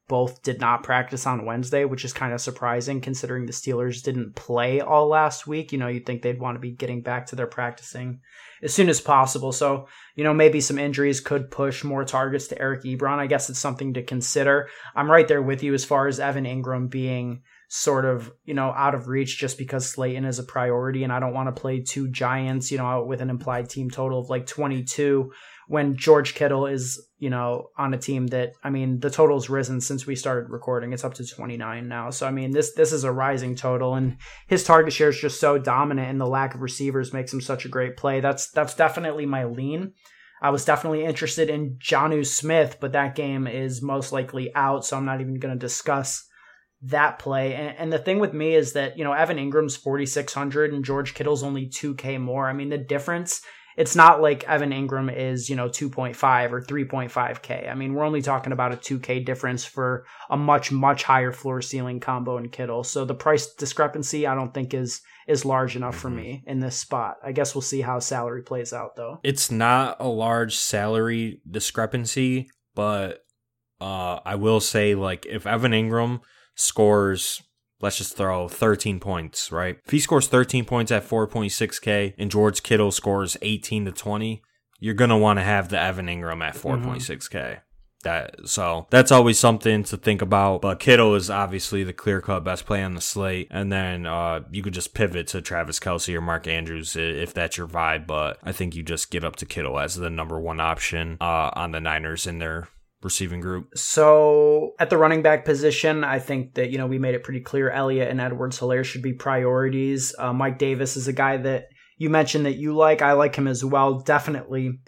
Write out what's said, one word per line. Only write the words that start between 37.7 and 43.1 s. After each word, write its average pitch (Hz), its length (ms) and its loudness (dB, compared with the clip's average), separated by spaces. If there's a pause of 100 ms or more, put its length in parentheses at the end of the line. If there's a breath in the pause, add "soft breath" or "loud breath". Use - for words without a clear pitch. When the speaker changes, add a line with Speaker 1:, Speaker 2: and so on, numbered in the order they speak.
Speaker 1:
play. 120 220 0
That's, - 300 0
that's - 240 0
definitely 156 540 0
my 135 160 -2
lean. 139 500 -6 (480 soft breath)
I 143 80 2
was 139 160 0
definitely 156 400 0
interested 156 460 -2
in 147 260 -4
Jonnu 151 480 2
Smith, 151 560 2
but 135 120 -4
that 139 200 0